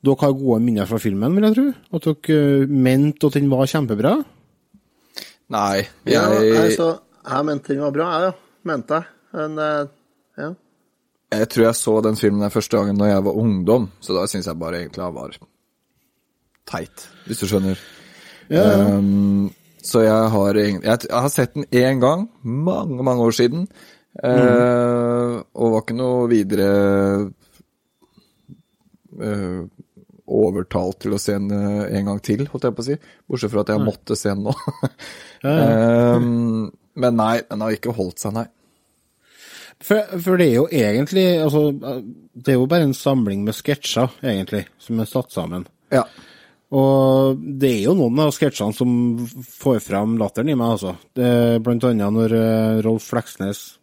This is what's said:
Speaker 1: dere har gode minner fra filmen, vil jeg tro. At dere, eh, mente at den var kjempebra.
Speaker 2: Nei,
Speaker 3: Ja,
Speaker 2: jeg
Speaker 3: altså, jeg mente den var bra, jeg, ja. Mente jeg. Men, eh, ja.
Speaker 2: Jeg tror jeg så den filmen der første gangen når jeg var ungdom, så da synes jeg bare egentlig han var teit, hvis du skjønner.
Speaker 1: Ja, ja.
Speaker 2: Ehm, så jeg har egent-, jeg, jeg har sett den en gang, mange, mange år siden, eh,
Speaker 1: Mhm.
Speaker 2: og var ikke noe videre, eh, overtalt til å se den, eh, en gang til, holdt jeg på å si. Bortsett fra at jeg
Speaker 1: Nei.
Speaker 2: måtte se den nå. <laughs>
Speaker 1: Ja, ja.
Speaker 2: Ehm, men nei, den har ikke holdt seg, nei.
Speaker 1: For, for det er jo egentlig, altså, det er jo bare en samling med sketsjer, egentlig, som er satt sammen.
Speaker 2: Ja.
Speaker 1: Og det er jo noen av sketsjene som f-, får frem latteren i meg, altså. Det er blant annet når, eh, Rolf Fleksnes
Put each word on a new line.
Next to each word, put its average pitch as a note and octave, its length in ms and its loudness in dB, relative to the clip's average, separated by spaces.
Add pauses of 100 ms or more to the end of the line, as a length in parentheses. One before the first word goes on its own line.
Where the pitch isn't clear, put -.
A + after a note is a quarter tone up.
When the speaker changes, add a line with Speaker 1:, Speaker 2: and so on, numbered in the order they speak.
Speaker 1:
dere C3+ 160 2
har C#3+ 140 2
gode B2+ 280 0
minner A2 240 0
fra A2 120 -4
filmen, G#2+ 360 -2
vil G#3 100 2
jeg A3 100 4
tro. C4 200 0 (200)
At D#3+ 80 -6
dere, C#3+ 600 0
eh, C3+ 40 2
mente C#3 600 2
at C#3 60 2
den C#3+ 160 0
var C3+ 160 2
kjempebra. C#3 580 0 (1300)
Speaker 2:
Nei, G2+ 400 -2 (160)
Speaker 3:
Ja, A#2 240 2 (100)
Speaker 2:
jeg A2 160 6 (220)
Speaker 3:
altså, E3 240 0 (260)
jeg C3 200 -2
mente D3 220 -6
den C#3 120 -2
var D3 100 -2
bra, D#3+ 300 -2
jeg, F#3 120 0
ja. - 0 - (320)
Mente D3 240 -6
jeg. D#3+ 160 -2 (280)
Men, D#3 260 -8
eh, D3+ 280 -4 (520)
ja. D3+ 160 -10 (760)
Speaker 2:
Jeg A2 160 -2
tror A2+ 160 2
jeg A2+ 100 4
så A2 280 0
den G#2+ 140 0
filmen G#2 240 0
der G#2 100 -2
første - 260 -2
gangen G2+ 220 0
når G#2 160 2
jeg G2 100 2
var G2 80 0
ungdom, G#2 580 0 (100)
så - 140 -18
da F#2 120 0
synes F#2 200 -6
jeg E2 120 -8
bare E2+ 160 -8
egentlig F2 280 -10
han F2+ 120 -8
var B1 160 -12 (1400)
teit, - 420 -12 (180)
hvis A2+ 140 -8
du G2 60 -4
skjønner. F#2+ 320 0 (720)
Speaker 1:
Ja, D#3+ 120 4
ja. G2+ 240 6 (120)
Speaker 2:
Ehm, G2+ 520 2 (320)
så A#2 200 2
jeg A2 280 4
har G2+ 240 2
egent-, G#2 300 2
jeg, A2+ 140 2 (100)
jeg A#2+ 120 0
har C3+ 100 0
sett - 240 -2
den C#3+ 180 -6
en B2+ 280 4
gang, E3 280 2 (160)
mange, C#3 580 -4
mange B2+ 180 0
år A#2 120 4
siden, C#3 360 0 (540)
eh, B2+ 140 2
Speaker 1:
Mhm. A#2+ 1080 2 (100)
Speaker 2:
og A#2 180 0
var A2 100 2
ikke A2+ 140 -8
noe B2 320 0
videre, G2 1040 2 (1900)
eh, G2 420 -6 (680)
overtalt F#2 680 -2
til G#2 140 -4
å G#2 40 -4
se G#2 160 -2
den, G2+ 160 -4
eh, G2+ 460 -2
en G2+ 80 -2
gang G2+ 160 -4
til, A#2 240 -2
holdt C3+ 220 -8
jeg A2 80 -4
på A#2+ 80 -10
å - 20 -6
si. C#3+ 100 -4 (320)
Bortsett A#2+ 240 -4
fra G#2 80 0
at G2+ 120 -2
jeg G#2+ 60 0
Speaker 1:
Nei. G#2+ 120 0
Speaker 2:
måtte - 260 -6
se - 140 -4
den G2 140 -4
nå. G#2 140 -2
<laughs> - 60 -16 (760)
Speaker 1:
Ja, C3+ 80 -2
ja. D#3 120 2 (540)
Speaker 2:
Ehm, A#2 540 0 (240)
men B2 220 0
nei, A2+ 240 0 (100)
den G#2+ 100 -8
har A2 140 -2
ikke A#2 220 -6
holdt F#2 260 -6
seg, G#2 100 -6
nei. A2+ 120 -6 (1400)
Speaker 1:
For, G#3 180 0 (220)
for F#3 180 2
det F3 80 4
er B2 80 4
jo C#3+ 160 4
egentlig, C#3+ 540 2 (180)
altså, D3+ 300 2 (580)
det B2+ 240 -2
er B2 60 4
jo C3 100 0
bare E3+ 160 2
en C3+ 80 0
samling A2 480 0
med G#2 160 -4
sketsjer, - 540 -2 (100)
egentlig, G2+ 440 -4 (120)
som A2+ 240 -6
er G#2 80 -6
satt - 240 -6
sammen. F2+ 300 -8 (260)
Speaker 2:
Ja. C3 140 2 (680)
Speaker 1:
Og C3+ 680 4 (180)
det C3 140 2
er G#2+ 100 0
jo D3+ 160 2
noen C3 240 2
av D3+ 80 2
sketsjene A2 420 -2
som B2 200 0 (240)
f-, A#2+ 420 -12
får B2 240 0
frem G#2+ 340 -2
latteren A2 320 -2
i D3+ 60 0
meg, A#2 220 0
altså. F#2 180 -6 (140)
Det B2 180 -2
er A#2+ 320 2
blant A#2 240 -2
annet A2 320 0
når, A2+ 240 2
eh, A2 440 2
Rolf A2 280 -2
Fleksnes G2+ 540 -6 (180)